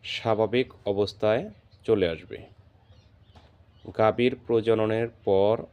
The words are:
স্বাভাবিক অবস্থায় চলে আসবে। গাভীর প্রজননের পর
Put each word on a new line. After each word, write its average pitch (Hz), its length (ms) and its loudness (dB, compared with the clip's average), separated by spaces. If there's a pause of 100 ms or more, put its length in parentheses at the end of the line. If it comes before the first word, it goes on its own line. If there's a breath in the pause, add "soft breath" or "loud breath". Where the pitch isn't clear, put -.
স্বাভাবিক 113 680 -2 (140)
অবস্থায় 107 640 -2 (340)
চলে 101 240 2
আসবে। 80 300 -10 (1600)
গাভীর 120 380 2 (100)
প্রজননের 113 640 0 (160)
পর 101 480 2